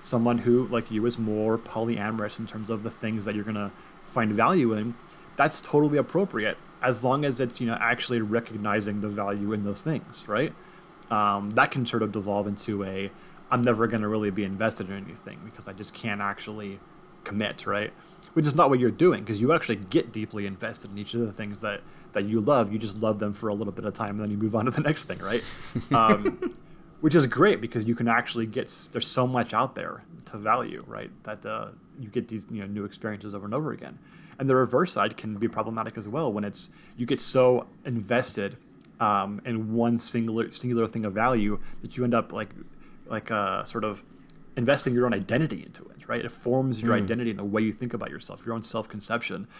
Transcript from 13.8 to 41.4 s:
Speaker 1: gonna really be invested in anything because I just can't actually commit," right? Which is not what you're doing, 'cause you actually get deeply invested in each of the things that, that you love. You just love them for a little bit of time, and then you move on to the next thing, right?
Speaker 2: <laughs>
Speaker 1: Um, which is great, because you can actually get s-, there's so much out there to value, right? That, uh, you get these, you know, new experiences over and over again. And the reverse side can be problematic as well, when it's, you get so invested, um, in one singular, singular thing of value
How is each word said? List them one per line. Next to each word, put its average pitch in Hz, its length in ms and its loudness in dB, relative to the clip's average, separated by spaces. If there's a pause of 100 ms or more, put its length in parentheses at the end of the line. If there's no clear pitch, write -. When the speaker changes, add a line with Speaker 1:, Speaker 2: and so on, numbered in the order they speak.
Speaker 1:
gonna 110 180 0
really 107 240 0
be 101 140 -2
invested 98 460 -2
in 98 60 -8
anything 101 480 -14
because 110 220 -18
I 98 60 -14
just 101 200 -10
can't 104 280 -4
actually 101 580 -6 (460)
commit," - 420 -4
right? 104 260 -2 (440)
Which 156 100 4
is 139 80 2
not 151 140 8
what 135 100 6
you're 123 120 6 (160)
doing, 110 180 4
'cause 107 160 -2
you 127 140 4
actually 123 220 0
get 107 360 0
deeply 107 320 -6
invested 101 460 -8
in 101 80 -10
each 104 160 -8
of 117 80 0
the 110 100 -2
things 104 300 -8
that, 104 180 -4 (320)
that 101 140 0
you 110 120 2
love. 113 320 4
You 107 80 -2
just 107 220 -4
love 110 180 2
them 104 140 -2
for 107 160 -4
a 104 60 0
little 101 180 -4
bit 104 140 -6
of 101 80 -4
time, 104 220 -4
and 107 80 -4
then 104 60 -2
you 104 60 -2
move 107 180 0
on 110 120 2
to 131 40 2
the 139 120 -2
next 147 220 0
thing, 92 160 -8
right? 98 220 -2 (260)
Speaker 2:
<laughs> - 220 -6
Speaker 1:
Um, 110 640 4 (480)
which 156 140 4
is 147 120 8
great, 131 360 4
because 113 240 -2
you 117 80 2
can 117 140 0
actually 117 380 2
get 110 200 -4
s-, - 220 -2
there's - 180 0
so 127 200 4
much 123 280 0
out 117 200 0
there - 280 -8 (240)
to - 100 -12
value, 110 500 -2
right? 113 240 -10 (140)
That, 107 220 -12
uh, 110 220 -6 (300)
you 110 120 -12
get 117 180 -4
these, 104 220 -8
you 110 100 -8
know, 98 60 -8
new 101 180 -6
experiences 104 500 -8
over 101 120 -8
and 104 80 -6
over 151 180 -4
again. - 260 -12 (400)
And 135 120 0
the 131 60 8
reverse 131 360 4
side 110 240 0
can 107 200 -8
be 110 120 0
problematic 110 480 -4
as 104 100 -10
well, 131 240 -2
when 101 140 -2
it's, - 240 -4 (300)
you 120 80 -4
get 127 140 0
so 127 460 6 (200)
invested, 113 720 -2 (420)
um, 101 460 2
in 110 280 -2
one 117 240 4
singular, 113 520 0
singular 117 380 0
thing 110 180 -4
of 95 80 -4
value 107 440 2 (220)